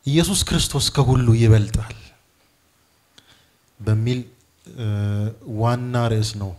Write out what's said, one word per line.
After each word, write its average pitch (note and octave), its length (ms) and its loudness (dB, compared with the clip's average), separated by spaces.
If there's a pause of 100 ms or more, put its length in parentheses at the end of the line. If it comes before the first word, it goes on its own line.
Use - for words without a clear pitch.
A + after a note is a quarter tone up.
ኢየሱስ E3 380 2
ክርስቶስ - 480 -2
ከሁሉ B2+ 440 2
ይበልጣል A2 600 2 (1800)
በሚል፣ A2 400 0 (560)
እ፣ A2+ 120 -8 (680)
ዋና B2 400 -2 (120)
ርዕስ G#2+ 280 0
ነው G2 240 -8